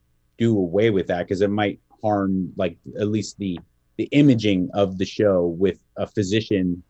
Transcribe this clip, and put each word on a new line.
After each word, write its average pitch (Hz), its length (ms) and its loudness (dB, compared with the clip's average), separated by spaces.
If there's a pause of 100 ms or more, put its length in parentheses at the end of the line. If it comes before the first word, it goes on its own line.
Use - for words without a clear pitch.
(380)
do 117 200 2
away 95 320 2
with 95 180 0
that 87 200 -4
'cause 95 120 -2
it 101 100 2
might 101 300 -2 (220)
harm, 98 540 -2
like, 90 220 -4 (200)
at 104 100 -2
least 107 300 -6
the, 92 200 -6 (380)
the 113 160 -4
imaging 107 600 4
of 95 260 0
the 98 60 -2
show 95 420 2
with 87 320 0 (180)
a 98 100 -6
physician 95 840 -2